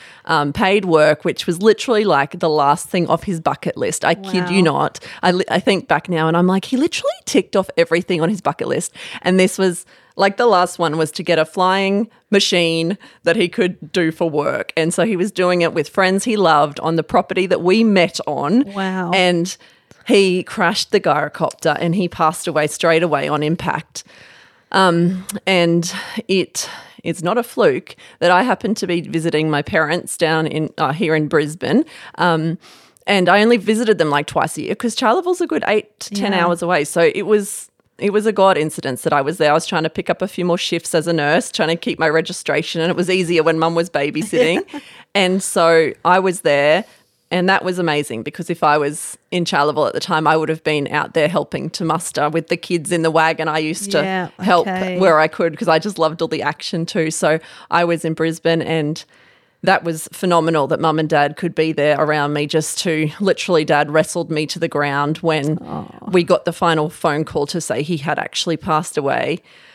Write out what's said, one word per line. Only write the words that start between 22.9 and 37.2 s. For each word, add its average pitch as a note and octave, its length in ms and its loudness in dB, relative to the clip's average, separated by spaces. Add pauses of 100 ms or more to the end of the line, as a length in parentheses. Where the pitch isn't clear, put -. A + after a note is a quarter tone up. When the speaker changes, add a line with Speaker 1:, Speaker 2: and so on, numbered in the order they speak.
Speaker 1:
away D3 240 0
on D3 160 -2
impact. - 580 -4 (720)
Um, F#3 520 2 (220)
and F3 460 2 (340)
it - 420 -2 (360)
is E3 180 -6
not F3+ 160 0
a A#3+ 40 0
fluke F#3 540 0 (220)
that F3 120 2
I F3+ 120 4
happened A3+ 360 0
to G3+ 80 -6
be F3 140 -2
visiting D#3 500 -2
my D3 120 0
parents D#3+ 560 -2
down D#3+ 280 2
in, D3+ 320 -4
uh, C#3+ 140 0
here D#3+ 220 0
in D3+ 140 0
Brisbane. D3+ 560 0 (320)
Um, E3 420 0 (480)
and F#3+ 220 2
I G3 120 8
only A#3 160 6
visited G#3+ 420 2
them, D#3 120 2
like, C#3+ 160 0
twice - 320 0
a D3+ 40 -6
year - 120 -4
'cause A3 200 -4
Charleville's F4 460 0
a F4 60 -2
good - 200 -2
eight - 340 -2
to - 140 -12
ten G3+ 180 -2
Speaker 2:
Yeah. F3+ 120 2
Speaker 1:
hours F3 160 0
away. E3+ 240 0
So E3 300 2
it G#3 120 -4